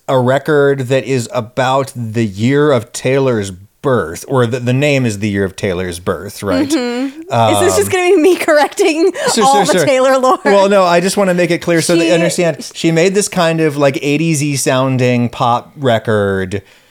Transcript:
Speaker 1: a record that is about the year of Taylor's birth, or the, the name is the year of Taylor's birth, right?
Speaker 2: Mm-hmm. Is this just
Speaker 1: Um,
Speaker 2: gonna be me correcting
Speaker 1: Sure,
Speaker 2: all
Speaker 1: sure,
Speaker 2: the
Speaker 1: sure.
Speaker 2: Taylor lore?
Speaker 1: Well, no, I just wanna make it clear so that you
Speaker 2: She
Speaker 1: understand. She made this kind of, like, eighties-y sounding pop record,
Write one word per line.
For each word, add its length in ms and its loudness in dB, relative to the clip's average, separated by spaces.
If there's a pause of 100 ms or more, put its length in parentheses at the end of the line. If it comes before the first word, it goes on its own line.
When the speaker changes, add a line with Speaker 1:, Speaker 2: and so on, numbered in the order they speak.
Speaker 1:
a 100 0
record 600 0
that 240 -2
is 280 -4
about 640 -2
the 300 -4
year 480 0
of 200 -2
Taylor's 580 -2
birth, 760 -4
or 180 0
the, 140 -4
the 120 -2
name 340 0
is 140 -4
the 80 -2
year 160 0
of 120 -6
Taylor's 440 -4
birth, 420 -6
right? 260 0
Speaker 2:
Mm-hmm. 520 -4
Is 400 0
this 160 2
just 120 0
Speaker 1:
Um, 40 -8
Speaker 2:
gonna 240 2
be 60 2
me 140 4
correcting 760 0 (200)
Speaker 1:
Sure, 120 0
Speaker 2:
all 200 4
Speaker 1:
sure, 100 2
Speaker 2:
the 60 2
Speaker 1:
sure. 60 0
Speaker 2:
Taylor 320 2
lore? 260 2
Speaker 1:
Well, 260 4
no, 140 4
I 160 2
just 160 -2
wanna 180 2
make 160 0
it 120 0
clear 200 0
so 140 0
that 80 2
you 60 0
Speaker 2:
She 40 2
Speaker 1:
understand. 600 -2
She 180 -2
made 220 2
this 140 0
kind 320 0
of, 160 0
like, 260 0
eighties-y 540 0
sounding 720 0
pop 480 -2
record, 840 0 (280)